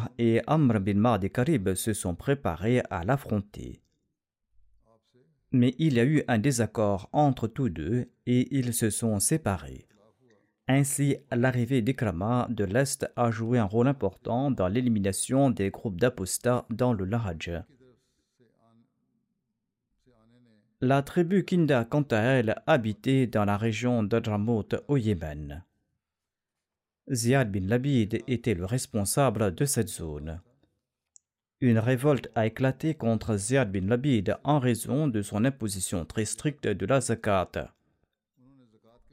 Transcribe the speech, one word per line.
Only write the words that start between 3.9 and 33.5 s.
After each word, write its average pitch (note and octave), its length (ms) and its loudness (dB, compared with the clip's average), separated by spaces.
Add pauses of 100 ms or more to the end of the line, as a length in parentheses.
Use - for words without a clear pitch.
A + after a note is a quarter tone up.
Mais B2 280 4
il D#3 140 4
y A#2 60 4
a A#2+ 60 6
eu D3 220 4
un A#2+ 100 2
désaccord G#2+ 760 0
entre C#3 340 2
tous C3 220 -2
deux E2+ 400 -4 (160)
et B2 300 0
ils B2 180 -2
se A2+ 160 0
sont G#2+ 300 -2
séparés. C#2 680 -4 (800)
Ainsi, C#3 500 2 (140)
l'arrivée B2 500 0
d'Ikrama A2 680 0
de G#2 140 -2
l'Est A#2+ 520 -2
a A#2+ 160 2
joué A2+ 260 0
un A2 80 2
rôle A#2 220 2
important C3+ 640 -2
dans G2 160 0
l'élimination A#2+ 840 2
des G2 200 0
groupes F#2 300 -8
d'apostats A#2+ 680 -2
dans B2 240 0
le F#2+ 120 -4
Lahaj. E2+ 580 -4 (3250)
La C3+ 220 2
tribu F3 420 2
Kinda, C#3+ 420 2
quant D3 260 0
à A2+ 60 4
elle, A#2 380 2 (120)
habitait B2+ 600 2
dans G#2 180 0
la G2+ 120 0
région A2+ 460 0
d'Adramout A2 720 0 (120)
au C#3+ 100 2
Yémen. D#2+ 680 -4 (1400)
Ziyad A#2+ 420 2
bin F#2+ 160 -2
Labid A#2+ 600 0
était A#2 260 -2
le F2 120 -6
responsable A2 880 0
de C#3+ 100 -2
cette A2+ 240 -2
zone. D#2+ 520 -10 (1160)
Une A#2 200 4
révolte B2+ 560 0
a A2+ 100 2
éclaté C3 480 -2
contre A2+ 440 -2
Ziyad A2 340 0